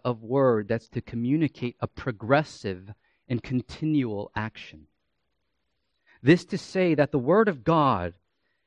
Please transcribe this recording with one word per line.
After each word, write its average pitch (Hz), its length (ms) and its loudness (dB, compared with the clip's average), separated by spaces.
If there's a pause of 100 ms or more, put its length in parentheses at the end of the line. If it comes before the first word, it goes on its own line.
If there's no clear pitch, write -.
of 117 180 -4
word 117 460 2
that's 113 220 -4
to 127 100 -6
communicate 127 800 -2
a - 60 -4
progressive 107 1080 -4 (360)
and 120 140 -4
continual 127 920 -4
action. 107 520 -10 (1300)
This 160 260 6
to 185 120 -6
say 180 380 0
that 143 160 2
the 147 80 0
word 185 260 4
of 143 160 -2
God, 127 520 2 (520)